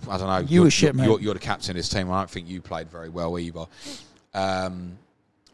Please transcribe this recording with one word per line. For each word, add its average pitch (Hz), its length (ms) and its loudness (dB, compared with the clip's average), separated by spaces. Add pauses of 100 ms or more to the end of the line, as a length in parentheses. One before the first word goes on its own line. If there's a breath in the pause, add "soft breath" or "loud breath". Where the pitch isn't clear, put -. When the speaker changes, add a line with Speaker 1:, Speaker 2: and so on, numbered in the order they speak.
Speaker 1:
I 95 80 -4
don't 95 100 -2
know. 95 120 2
Speaker 2:
You 113 80 -2
Speaker 1:
You're, 175 180 8
Speaker 2:
were 147 60 8
shit, - 160 4
Speaker 1:
you're, 139 60 2
Speaker 2:
mate. 131 120 2
Speaker 1:
you're, 110 160 6
you're 104 120 -2
the 92 60 -6
captain - 320 -4
of 90 60 -4
this 82 120 -4
team. 92 220 0
I 92 80 2
don't 92 100 -4
think 87 180 -12
you 90 140 -10
played 82 280 -8
very 82 200 -14
well 85 280 -2
either." 82 280 -6 (680 loud breath)
Um, 92 640 -4 (560)